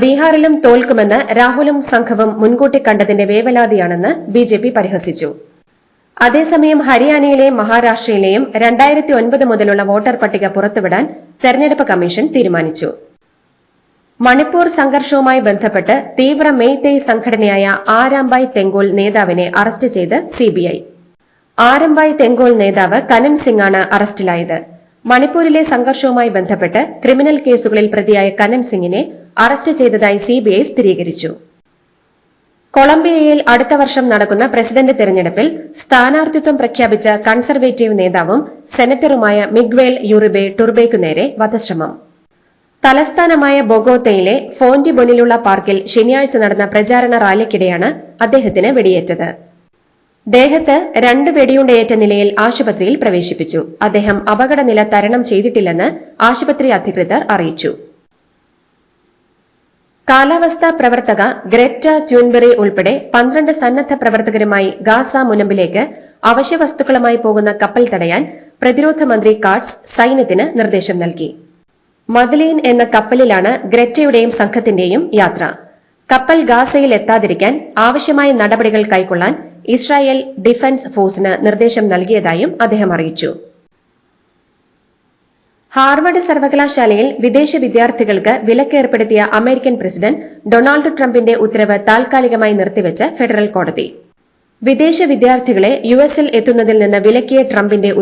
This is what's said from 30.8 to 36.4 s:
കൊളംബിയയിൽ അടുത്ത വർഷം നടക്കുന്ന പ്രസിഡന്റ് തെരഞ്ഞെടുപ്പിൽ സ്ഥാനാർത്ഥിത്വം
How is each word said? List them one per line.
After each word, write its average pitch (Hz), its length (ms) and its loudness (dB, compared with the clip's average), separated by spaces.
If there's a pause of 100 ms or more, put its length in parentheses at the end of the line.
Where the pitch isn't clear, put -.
കൊളംബിയയിൽ 302 640 4 (140)
അടുത്ത 254 280 2
വർഷം 277 320 0
നടക്കുന്ന 208 400 0
പ്രസിഡന്റ് 262 460 2
തെരഞ്ഞെടുപ്പിൽ 190 480 0 (340)
സ്ഥാനാർത്ഥിത്വം 302 800 0